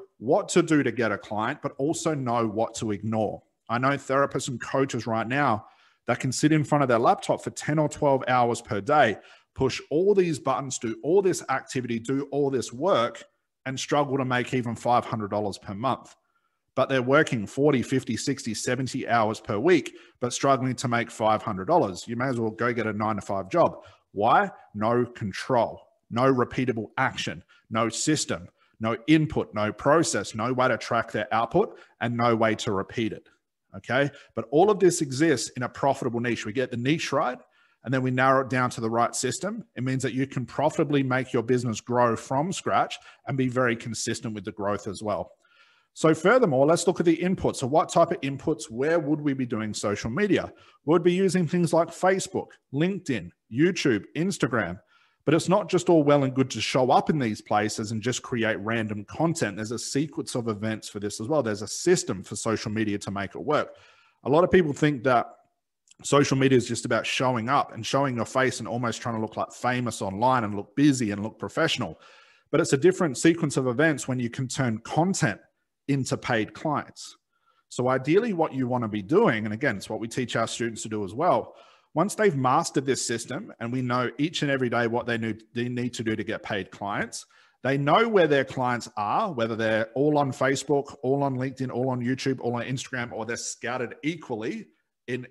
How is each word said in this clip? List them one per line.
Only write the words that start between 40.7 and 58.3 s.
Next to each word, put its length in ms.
make 300
your 100
business 380
grow 360
from 360
scratch 440
and 100
be 120
very 280
consistent 560
with 120
the 80
growth 340
as 160
well. 300
So 200
furthermore, 500
let's 220
look 140
at 60
the 100
inputs. 400
So 100
what 220
type 240
of 80
inputs, 500
where 300
would 200
we 120
be 140
doing 280
social 360
media? 420
We'd 180
be 100
using 320
things 280
like 160
Facebook, 600
LinkedIn, 580
YouTube, 520
Instagram. 640
But 100
it's 140
not 200
just 200
all 160
well 180
and 100
good 200
to 80
show 320
up 180
in 80
these 240
places 480
and 100
just 220
create 380